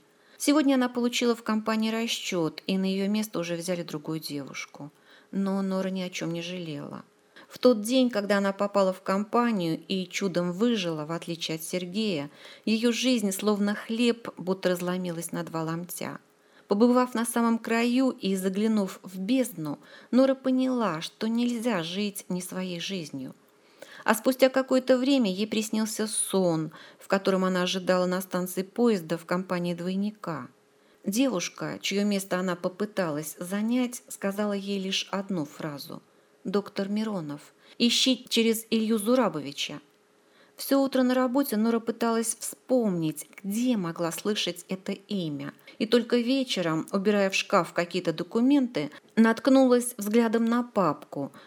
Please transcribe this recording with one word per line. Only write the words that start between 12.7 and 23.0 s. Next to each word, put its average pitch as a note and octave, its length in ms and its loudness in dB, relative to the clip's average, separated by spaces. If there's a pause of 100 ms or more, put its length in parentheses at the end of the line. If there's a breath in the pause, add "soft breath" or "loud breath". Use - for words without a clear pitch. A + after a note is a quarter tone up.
жизнь A#3 380 2
словно G3+ 440 0
хлеб A#3 640 -2
будто F#3 320 0
разломилась F3+ 600 -4
на E3+ 120 -6
два E3 180 -6
ломтя. E3 560 -6 (480 soft breath)
Побывав B3 480 4
на A#3 120 0
самом A#3 320 2
краю A#3+ 520 2
и F#3+ 240 -2
заглянув G3 680 0
в F#3 160 -12
бездну, F#3+ 600 -2 (320 loud breath)
Нора C4 240 6
поняла, B3+ 680 0
что - 260 -6
нельзя A#3 540 0
жить G3 460 -4
не F3+ 120 -2
своей F3+ 400 -8
жизнью. D#3+ 540 -8 (680 loud breath)